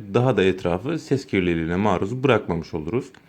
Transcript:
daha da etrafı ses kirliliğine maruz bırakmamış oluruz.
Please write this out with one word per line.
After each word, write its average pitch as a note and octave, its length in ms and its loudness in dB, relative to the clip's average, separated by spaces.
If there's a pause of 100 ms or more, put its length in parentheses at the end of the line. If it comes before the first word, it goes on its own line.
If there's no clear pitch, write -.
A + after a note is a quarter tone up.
(140)
daha B2 220 4
da F#2+ 80 4
etrafı F#2+ 540 0
ses - 280 -2
kirliliğine F2 500 0
maruz G2+ 480 0
bırakmamış G2 500 0
oluruz. E2+ 320 -4 (220)